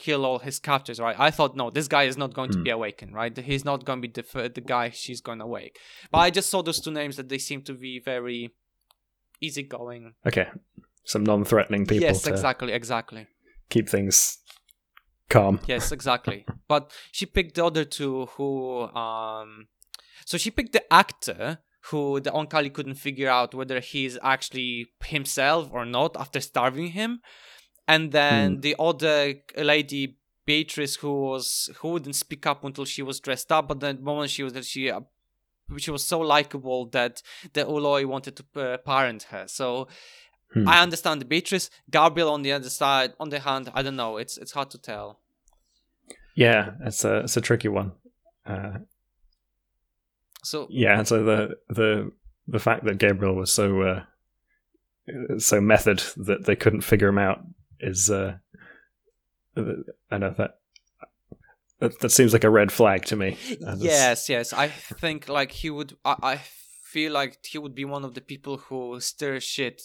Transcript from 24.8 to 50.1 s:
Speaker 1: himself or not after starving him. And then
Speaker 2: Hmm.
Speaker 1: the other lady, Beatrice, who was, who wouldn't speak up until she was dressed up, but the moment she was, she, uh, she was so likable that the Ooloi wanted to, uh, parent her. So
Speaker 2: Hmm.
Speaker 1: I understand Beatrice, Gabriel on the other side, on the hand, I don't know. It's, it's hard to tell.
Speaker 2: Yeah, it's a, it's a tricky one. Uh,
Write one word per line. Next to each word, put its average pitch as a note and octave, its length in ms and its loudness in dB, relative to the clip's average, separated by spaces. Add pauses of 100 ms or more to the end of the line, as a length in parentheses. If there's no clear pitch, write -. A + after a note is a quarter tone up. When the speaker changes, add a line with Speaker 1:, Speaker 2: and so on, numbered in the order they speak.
Speaker 1:
himself C#3+ 640 0
or A#2+ 140 -6
not B2 320 0
after C3+ 240 -6
starving C3 500 -2
him. A3+ 300 -6 (640)
And D#3 240 4
then C#3+ 440 4
Speaker 2:
Hmm. C#3 60 -6
Speaker 1:
the D3 160 0
other D3 580 2 (220)
lady, C#3+ 600 0 (280)
Beatrice, D3 520 0
who C#3+ 240 -4
was, C3 560 -4
who D#3+ 160 -8
wouldn't C#3+ 220 -4
speak - 300 -6
up C#3+ 180 -2
until C#3 220 -8
she C#3 160 -8
was C3+ 180 -8
dressed - 320 -2
up, D#3 180 4
but C#3+ 100 -4
the C#3 160 -4
moment C#3+ 340 -4
she C#3 140 -4
was, C3 100 -6 (140)
she, C3 240 -4
uh, G2+ 100 -4 (760)
she C#3+ 120 -6
was D3 140 -4
so E3+ 160 0
likable C#3+ 680 2
that A#2+ 360 -2 (300)
the D3 120 0
Ooloi C#3+ 400 2
wanted C3+ 300 -8
to, C#3 80 -20 (180)
uh, B2+ 160 -4
parent C3 540 0
her. G2 160 -12
So B2+ 400 -4 (640)
Speaker 2:
Hmm. G#2+ 140 4
Speaker 1:
I E3+ 140 8
understand D#3+ 480 0
Beatrice, F3 400 0 (200)
Gabriel D#3+ 420 4
on D3 120 -2
the C#3 80 0
other C3 180 -4
side, C3+ 500 2
on D#3 100 -8
the C#3+ 100 -4
hand, C3+ 340 -4
I C3+ 100 -2
don't C3+ 120 -4
know. A2+ 220 -4
It's, A2+ 200 -10
it's - 140 -16
hard C#3 200 -6
to C3+ 80 -20
tell. G#2 400 -12 (1160)
Speaker 2:
Yeah, A2 360 4 (100)
it's A2+ 240 -6
a, G#2+ 140 2
it's A#2+ 180 -2
a A2+ 40 0
tricky A#2 280 0
one. G2 220 -2 (540)
Uh, G2 340 -8 (1600)